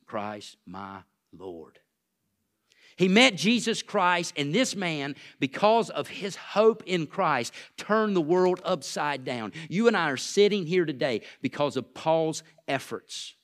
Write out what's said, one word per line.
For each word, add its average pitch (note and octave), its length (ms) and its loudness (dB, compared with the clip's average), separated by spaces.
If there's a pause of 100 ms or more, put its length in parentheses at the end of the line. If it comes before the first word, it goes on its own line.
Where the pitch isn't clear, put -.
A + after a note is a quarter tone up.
Christ, G#2 600 -10
my G2 340 -12 (320)
Lord." E2+ 480 -16 (1160)
He F3+ 100 2
met G#3+ 300 6
Jesus G#3+ 440 0
Christ, F3 560 0
and C#3+ 160 -4
this B3 220 0
man, D#3 400 -6 (240)
because G#3+ 500 2
of C#3+ 200 -6
his F3 260 -10
hope A3 500 2
in F3 220 -2
Christ, D3 480 0 (220)
turned G#3+ 400 0
the F3+ 40 4
world F3+ 440 4
upside D3 600 -4
down. A#2+ 280 -6 (160)
You G3+ 180 2
and A3 100 6
I E3 140 0
are C3 60 -2
sitting G3 500 2
here F3+ 180 2
today C3+ 360 -2 (200)
because C3 360 -2
of B2 180 -8
Paul's D#3+ 480 0 (240)
efforts. - 760 -8